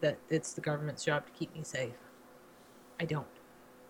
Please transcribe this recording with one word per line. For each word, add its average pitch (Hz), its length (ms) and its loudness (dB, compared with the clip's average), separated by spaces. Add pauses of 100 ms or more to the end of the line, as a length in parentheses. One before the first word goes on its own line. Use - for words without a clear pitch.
that 147 160 0 (120)
it's 160 220 -2
the - 100 -10
government's 147 440 4
job 147 200 4
to - 60 -20
keep - 240 -8
me 156 80 -8
safe. 127 300 -4 (1040)
I 170 60 0
don't. 151 200 -2 (640)